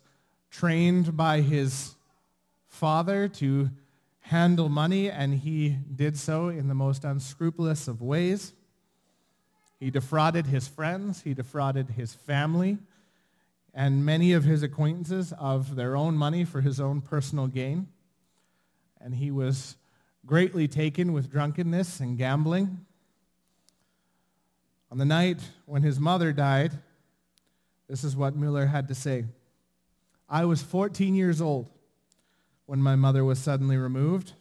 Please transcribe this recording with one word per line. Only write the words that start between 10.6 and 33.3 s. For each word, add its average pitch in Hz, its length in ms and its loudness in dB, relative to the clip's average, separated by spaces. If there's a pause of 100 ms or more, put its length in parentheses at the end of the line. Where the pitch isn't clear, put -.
friends, 185 540 -6
he 143 120 -4
defrauded 135 560 -4
his 117 240 -8
family, 165 640 -2 (960)
and 139 300 2
many 156 280 4
of 165 120 4
his 151 180 4
acquaintances 160 760 -2
of 135 380 -2
their 127 200 -2
own 156 200 0
money 156 280 0
for 151 160 -4
his 135 200 0
own 139 200 -2
personal 143 460 -4
gain. 135 400 -4 (1120)
And 123 140 -10
he 139 160 -2
was 135 460 -2 (500)
greatly 175 400 2
taken 156 460 0
with 139 180 -2
drunkenness 170 680 -2
and 123 180 -4
gambling. 160 680 0 (2000)
On 123 80 -10
the 139 60 -2
night 170 340 2 (280)
when 143 160 -2
his 143 180 2
mother 165 320 2
died, 139 400 2 (1160)
this 135 140 -6
is 139 140 -2
what 139 180 0
Mueller 143 320 0
had 139 220 0
to 135 60 -6
say. 131 320 -4 (1000)
"I 156 180 0
was 165 160 2
fourteen 196 520 0
years 180 260 2
old 143 300 -2 (960)
when 139 160 0
my 135 140 4
mother 135 280 6
was 131 140 2